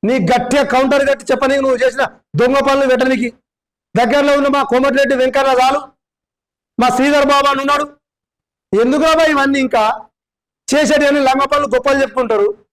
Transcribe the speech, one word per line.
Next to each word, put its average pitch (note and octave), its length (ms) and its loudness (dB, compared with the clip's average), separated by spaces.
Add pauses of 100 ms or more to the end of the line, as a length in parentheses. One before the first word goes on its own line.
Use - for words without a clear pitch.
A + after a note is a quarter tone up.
నీ B3+ 140 0
గట్టిగా B3+ 440 0
కౌంటర్ C4+ 460 0
కట్టి C#4 220 -4
చెప్పనీకి C4+ 300 0
నువ్వు C4 160 0
చేసిన B3+ 280 -2 (300)
దొంగ B3+ 200 0 (140)
పనులు C4+ 180 0
పెట్టనీకి. B3+ 460 -2 (640)
దగ్గరలో C#4 360 2
ఉన్న C#4+ 140 0
మా C#4 160 0
కోమటిరెడ్డి C4+ 520 0
వెంకన్న C4 320 0
చాలు, C4 320 2 (1000)
మా B3 140 2
శ్రీధర్ C#4+ 300 2
బాబు C#4 220 2
అని C4+ 120 0
ఉన్నాడు. C#4+ 380 -4 (840)
ఎందుకు C4+ 220 0
రాబా D#4+ 200 2
ఇవన్నీ C#4 360 0
ఇంకా A#3 420 -2 (760)
చేసేటి D4 320 2
అని C#4+ 120 2
లంగ C4+ 260 0
పనులు C#4+ 220 -2
గొప్పలు C4+ 340 0
చెప్పుకుంటారు. C4+ 720 -2